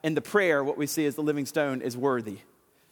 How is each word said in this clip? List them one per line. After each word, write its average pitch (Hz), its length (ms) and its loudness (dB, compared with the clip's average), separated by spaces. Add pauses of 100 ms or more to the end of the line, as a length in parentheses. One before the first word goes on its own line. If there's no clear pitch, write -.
in 160 100 2
the 143 80 0
prayer, 175 400 2
what 139 160 -2
we 147 100 -2
see 156 180 0
is 139 100 0
the 156 80 -4
living 147 220 0
stone 139 360 -2
is 120 140 -4
worthy. 120 440 -2 (520)